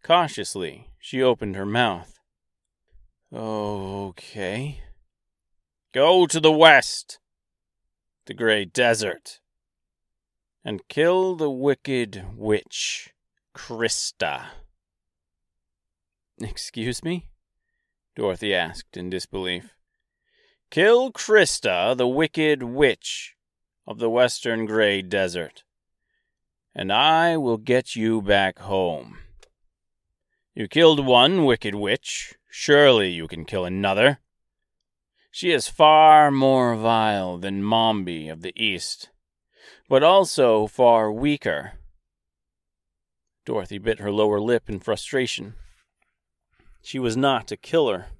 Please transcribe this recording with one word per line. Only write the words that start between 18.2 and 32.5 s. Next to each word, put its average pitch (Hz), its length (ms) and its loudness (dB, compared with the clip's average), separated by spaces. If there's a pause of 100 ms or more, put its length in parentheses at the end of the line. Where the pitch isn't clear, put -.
asked 85 420 -6
in 90 140 -10
disbelief. 90 640 -8 (960)
Kill 233 420 2
Krista, 120 840 0
the 123 140 0
wicked 151 540 -2
witch 123 760 -2 (540)
of 110 80 -14
the 117 100 -2
western 117 580 0
gray 104 360 0
desert, 90 600 -6 (1120)
and 98 160 -6
I 160 440 2
will 123 200 -2
get 123 400 -2
you 113 260 -2
back 98 380 0
home. 87 580 -4 (1400)
You 107 140 -8
killed 156 360 4
one 135 400 4
wicked 113 300 0
witch. - 600 -6 (120)
Surely 131 600 4